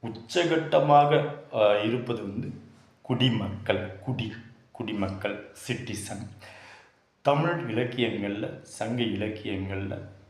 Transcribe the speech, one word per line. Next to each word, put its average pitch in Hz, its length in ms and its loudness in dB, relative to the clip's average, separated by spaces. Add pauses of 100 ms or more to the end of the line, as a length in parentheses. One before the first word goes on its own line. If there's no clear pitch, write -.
உச்சகட்டமாக, 147 1300 4 (260)
ஆ, 107 180 6
இருப்பது 117 480 0
வந்து 101 280 -6 (520)
குடிமக்கள், 107 1000 0
குடி, 110 340 -4 (380)
குடிமக்கள், 101 840 -4 (120)
சிட்டிசன். 104 600 -8 (960)
தமிழ் 147 560 2
இலக்கியங்கள்ல, 104 840 -2
சங்க 120 420 -4
இலக்கியங்கள்ல 98 960 -4 (280)